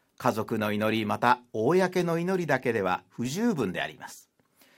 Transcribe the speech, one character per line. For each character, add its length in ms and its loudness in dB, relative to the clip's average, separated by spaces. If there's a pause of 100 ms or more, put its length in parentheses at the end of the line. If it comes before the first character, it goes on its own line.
(200)
家 120 2
族 280 -2
の 120 0
祈 280 0
り、 80 -2
ま 100 0
た 220 4 (120)
公 520 2
の 160 0
祈 220 0
り 40 -4
だ 140 2
け 140 -2
で 100 0
は 260 -2
不 160 -6
十 300 0
分 160 -2
で 100 -6
あ 60 -4
り 100 -16
ま 120 -16
す。 200 -20 (480)